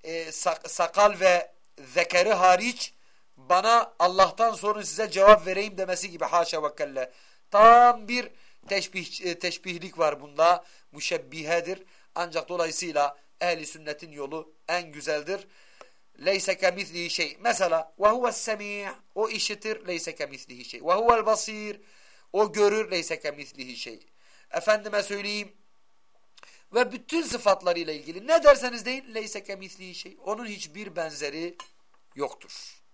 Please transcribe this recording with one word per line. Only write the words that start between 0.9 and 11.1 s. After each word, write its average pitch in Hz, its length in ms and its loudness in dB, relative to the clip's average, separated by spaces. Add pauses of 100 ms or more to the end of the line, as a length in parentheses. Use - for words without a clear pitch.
ve 180 320 4 (420)
zekeri 180 400 2
hariç 185 600 2 (440)
bana 190 640 2
Allah'tan 190 540 4
sonra 208 300 -2
size 202 280 -4
cevap 202 360 8
vereyim 190 300 -6
demesi 180 340 -6
gibi, 165 140 -6
haşa 165 380 0
ve 147 120 -4
kelle. 135 360 -6 (400)
Tam 233 560 8
bir 240 220 -4 (380)
teşbih, - 580 -6
e, 175 140 -6
teşbihlik 175 600 -8
var 147 220 0
bunda, 156 440 2 (260)
müşebbihedir. 160 920 -6 (320)